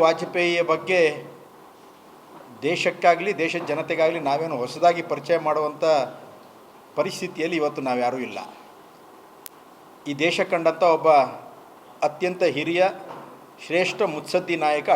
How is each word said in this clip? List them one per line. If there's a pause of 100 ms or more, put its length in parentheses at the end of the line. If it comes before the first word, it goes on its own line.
ವಾಜಪೇಯಿಯ (100)
ಬಗ್ಗೆ (1700)
ದೇಶಕ್ಕಾಗಲಿ,
ದೇಶದ
ಜನತೆಗಾಗಲಿ
ನಾವೇನು
ಹೊಸದಾಗಿ (100)
ಪರಿಚಯ
ಮಾಡುವಂಥ (1120)
ಪರಿಸ್ಥಿತಿಯಲ್ಲಿ
ಇವತ್ತು
ನಾವ್ಯಾರೂ
ಇಲ್ಲ. (1700)
ಈ (120)
ದೇಶ
ಕಂಡಂಥ (140)
ಒಬ್ಬ (1000)
ಅತ್ಯಂತ (140)
ಹಿರಿಯ, (840)
ಶ್ರೇಷ್ಠ (120)
ಮುತ್ಸದ್ದಿ
ನಾಯಕ